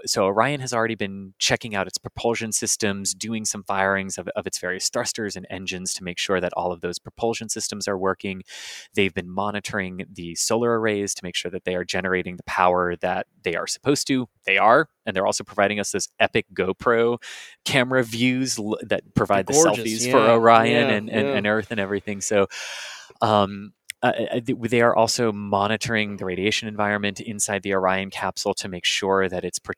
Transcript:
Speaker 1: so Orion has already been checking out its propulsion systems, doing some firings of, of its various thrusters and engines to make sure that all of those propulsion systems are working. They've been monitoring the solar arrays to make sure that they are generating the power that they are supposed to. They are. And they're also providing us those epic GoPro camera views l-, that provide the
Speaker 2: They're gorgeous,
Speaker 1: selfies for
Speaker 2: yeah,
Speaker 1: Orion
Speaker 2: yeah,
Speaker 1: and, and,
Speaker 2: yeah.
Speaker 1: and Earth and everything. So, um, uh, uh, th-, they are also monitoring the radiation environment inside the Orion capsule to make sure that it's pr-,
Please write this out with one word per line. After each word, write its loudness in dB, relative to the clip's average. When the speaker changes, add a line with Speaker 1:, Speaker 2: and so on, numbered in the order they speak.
Speaker 1:
so 2
Orion 2
has -6
already 0
been -8
checking -2
out 0
its -10
propulsion -4
systems, -2
doing -6
some -6
firings 0
of, -8
of -4
its -6
various -4
thrusters -4
and -12
engines -8
to -12
make -8
sure 0
that -2
all -2
of -10
those -6
propulsion -6
systems -6
are -2
working. -4
They've 2
been -6
monitoring -4
the -12
solar 0
arrays 0
to -12
make -6
sure -6
that -8
they -2
are -2
generating -2
the -14
power 2
that -4
they -2
are -4
supposed -2
to. 0
They 2
are. 6
And -4
they're 2
also 0
providing 2
us -2
those -2
epic 2
GoPro 2
camera 2
views 0
l-, -2
that -4
provide 2
the -4
Speaker 2:
They're 8
gorgeous, 0
Speaker 1:
selfies 0
for 6
Speaker 2:
yeah, 8
Speaker 1:
Orion 8
Speaker 2:
yeah, 2
Speaker 1:
and, -4
and, 0
Speaker 2:
yeah. 0
Speaker 1:
and 0
Earth 0
and -6
everything. -2
So, 2
um, 2
uh, 4
uh, -2
th-, -4
they 2
are 6
also 2
monitoring 0
the -8
radiation -2
environment -2
inside -4
the -4
Orion 0
capsule -4
to -6
make -8
sure 2
that -6
it's -6
pr-, -10